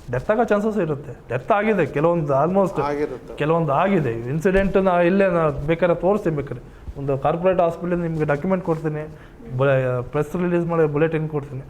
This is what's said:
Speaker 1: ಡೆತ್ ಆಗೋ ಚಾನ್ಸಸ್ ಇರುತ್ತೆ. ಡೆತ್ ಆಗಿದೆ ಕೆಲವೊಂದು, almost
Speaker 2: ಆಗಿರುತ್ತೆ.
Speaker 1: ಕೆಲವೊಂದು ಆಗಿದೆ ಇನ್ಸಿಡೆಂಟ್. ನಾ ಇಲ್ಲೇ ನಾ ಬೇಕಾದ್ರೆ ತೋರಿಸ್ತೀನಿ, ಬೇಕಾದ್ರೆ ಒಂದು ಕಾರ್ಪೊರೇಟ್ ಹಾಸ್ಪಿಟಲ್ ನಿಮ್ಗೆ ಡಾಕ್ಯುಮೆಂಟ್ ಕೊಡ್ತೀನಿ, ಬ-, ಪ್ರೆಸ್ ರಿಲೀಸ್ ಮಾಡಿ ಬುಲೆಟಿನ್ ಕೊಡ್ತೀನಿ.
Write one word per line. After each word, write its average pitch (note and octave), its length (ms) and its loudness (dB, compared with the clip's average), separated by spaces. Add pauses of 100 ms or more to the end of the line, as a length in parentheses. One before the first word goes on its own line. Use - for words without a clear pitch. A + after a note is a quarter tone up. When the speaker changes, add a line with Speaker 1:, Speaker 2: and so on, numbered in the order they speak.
(120)
Speaker 1:
ಡೆತ್ C3 180 -2
ಆಗೋ A3+ 140 2
ಚಾನ್ಸಸ್ G#3+ 340 0
ಇರುತ್ತೆ. C#3+ 340 -4 (160)
ಡೆತ್ C3 240 -2
ಆಗಿದೆ G#3 340 2
ಕೆಲವೊಂದು, D3+ 460 0
almost E3 500 2
Speaker 2:
ಆಗಿರುತ್ತೆ. C#3 540 -4
Speaker 1:
ಕೆಲವೊಂದು D#3 360 0
ಆಗಿದೆ D#3 400 2
ಇನ್ಸಿಡೆಂಟ್. E3 640 0
ನಾ F#3 240 4
ಇಲ್ಲೇ F#3+ 280 4
ನಾ E3 200 2
ಬೇಕಾದ್ರೆ E3 520 0
ತೋರಿಸ್ತೀನಿ, F3+ 360 2
ಬೇಕಾದ್ರೆ C#3 280 -8 (340)
ಒಂದು C#3 200 -2
ಕಾರ್ಪೊರೇಟ್ F3 420 2
ಹಾಸ್ಪಿಟಲ್ F3 380 0
ನಿಮ್ಗೆ E3 260 -2
ಡಾಕ್ಯುಮೆಂಟ್ F3 400 0
ಕೊಡ್ತೀನಿ, D#3 440 -4 (500)
ಬ-, C3 440 2
ಪ್ರೆಸ್ D3 340 -4
ರಿಲೀಸ್ F3 300 0
ಮಾಡಿ E3 220 2
ಬುಲೆಟಿನ್ D#3 400 0
ಕೊಡ್ತೀನಿ. C3+ 420 -6